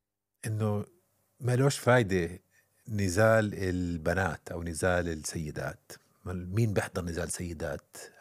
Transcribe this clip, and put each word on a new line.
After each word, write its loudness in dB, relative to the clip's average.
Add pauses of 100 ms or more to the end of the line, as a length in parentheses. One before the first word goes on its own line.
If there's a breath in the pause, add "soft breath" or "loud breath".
(460)
إنه -2 (560)
ما 0
لوش 4
فايدة 4 (480)
نزال 4
البنات -2
أو -8
نزال 0
السيدات. -8 (320)
مين -2
بيحضر -2
نزال -4
سيدات؟ -8 (240)